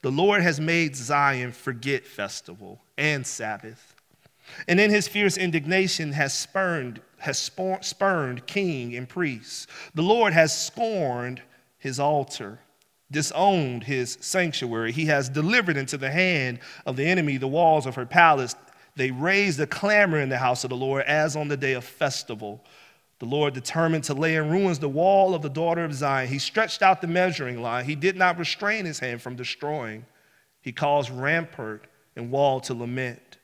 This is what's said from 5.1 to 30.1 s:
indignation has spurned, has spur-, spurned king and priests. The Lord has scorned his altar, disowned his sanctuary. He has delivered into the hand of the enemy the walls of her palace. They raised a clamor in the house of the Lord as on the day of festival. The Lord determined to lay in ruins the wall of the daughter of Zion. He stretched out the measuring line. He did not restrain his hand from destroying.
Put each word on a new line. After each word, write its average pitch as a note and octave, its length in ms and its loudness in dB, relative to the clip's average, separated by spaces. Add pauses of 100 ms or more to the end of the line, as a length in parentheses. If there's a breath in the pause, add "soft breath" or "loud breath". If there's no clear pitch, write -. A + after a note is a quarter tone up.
indignation E3+ 760 0
has D3 260 -2
spurned, D#3 640 -4 (160)
has C#3 220 -6
spur-, F#3 420 -4
spurned D3+ 640 -2
king C#3 500 -2
and B2 140 -10
priests. C#3 560 -6 (300 loud breath)
The D#3+ 80 0
Lord G#3 300 4
has D#3+ 220 6
scorned C3 840 -4 (380 soft breath)
his C3+ 200 -6
altar, C#3 600 -2 (500)
disowned D3 760 2
his B2 360 -4
sanctuary. A#2+ 680 -2
He D3+ 160 -2
has C#3 200 2
delivered E3 500 0
into C#3 200 -4
the C3+ 140 -4
hand D3 480 0 (260 loud breath)
of C3 100 -4
the C3+ 100 0
enemy D#3 320 2
the C3+ 100 -2
walls D#3 400 4
of B2+ 80 -6
her B2+ 100 -6
palace. D3 480 6 (420 soft breath)
They C3 140 0
raised E3+ 500 0
a D3+ 60 0
clamor G3+ 540 4
in C#3 100 0
the C3 80 -2
house B2 260 2
of B2+ 60 -6
the B2+ 60 -4
Lord C3+ 300 0
as D3+ 300 2
on D3+ 120 -2
the C#3+ 100 -2
day C3 160 0
of B2 120 -4
festival. A2 760 -4 (560 soft breath)
The A#2 100 -8
Lord C#3+ 240 2
determined D#3+ 520 0
to D3+ 80 -2
lay D#3+ 220 0
in D#3 140 0
ruins F3+ 300 2
the D3 100 -2
wall F#3 440 4
of E3 80 -2
the D3 80 -4
daughter E3+ 360 0
of D3+ 80 -6
Zion. C3+ 340 0
He C3+ 120 -4
stretched - 420 -2
out F#3+ 180 6
the F3 80 -6
measuring D3+ 540 0
line. A#2+ 240 -4
He D3 100 -4
did F3+ 220 0
not F3+ 200 4
restrain G3+ 460 -2
his D#3+ 160 -6
hand A#2+ 220 -6
from B2 160 -10
destroying. B2 680 -8 (560 soft breath)